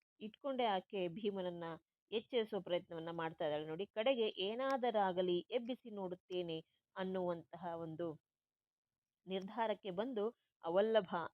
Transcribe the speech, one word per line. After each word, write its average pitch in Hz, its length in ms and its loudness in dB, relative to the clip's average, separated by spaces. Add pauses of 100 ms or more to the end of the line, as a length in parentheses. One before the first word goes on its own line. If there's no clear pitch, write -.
(200)
ಇಟ್ಕೊಂಡೇ 247 440 -2
ಆಕೆ 190 440 0
ಭೀಮನನ್ನ 180 560 -2 (480)
ಎಚ್ಚರಿಸುವ 220 480 0
ಪ್ರಯತ್ನವನ್ನ 175 500 -2
ಮಾಡ್ತಾ 165 340 -2
ಇದ್ದಾಳೆ 151 220 0
ನೋಡಿ. 165 200 -4
ಕಡೆಗೆ 226 420 2
ಏನಾದರಾಗಲಿ 208 1120 2
ಎಬ್ಬಿಸಿ 233 520 -4
ನೋಡುತ್ತೇನೆ 180 760 -4 (320)
ಅನ್ನುವಂತಹ 180 680 -2 (120)
ಒಂದು 165 440 -6 (1080)
ನಿರ್ಧಾರಕ್ಕೆ 202 640 -2
ಬಂದು, 214 400 0 (340)
ಆ 165 40 -2
ವಲ್ಲಭ 208 480 4 (180)